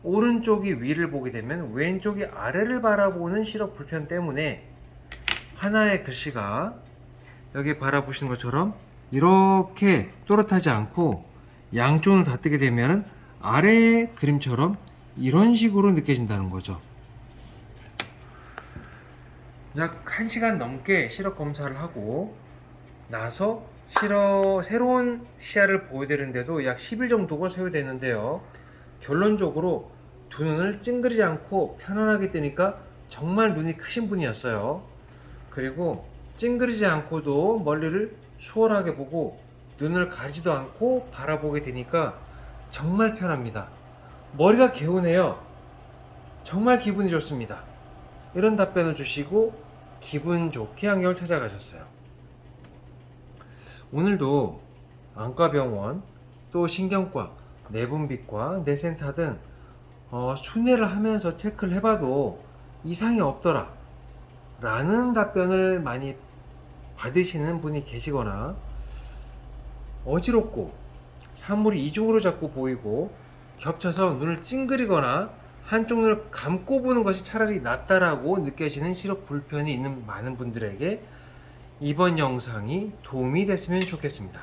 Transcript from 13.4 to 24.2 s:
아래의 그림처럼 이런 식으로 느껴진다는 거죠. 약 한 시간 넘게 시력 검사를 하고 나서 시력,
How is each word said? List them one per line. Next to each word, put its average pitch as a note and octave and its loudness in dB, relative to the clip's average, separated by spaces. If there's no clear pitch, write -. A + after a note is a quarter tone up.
아래의 A3+ 6
그림처럼 C#3+ 2
이런 E3 6
식으로 G3+ 6
느껴진다는 A#2 2
거죠. F#2 -6
약 E3 -4
한 A3 -4
시간 A3 0
넘게 C3 0
시력 F#3+ -6
검사를 C#3+ -6
하고 D#3 -6
나서 F#3+ -4
시력, G3 2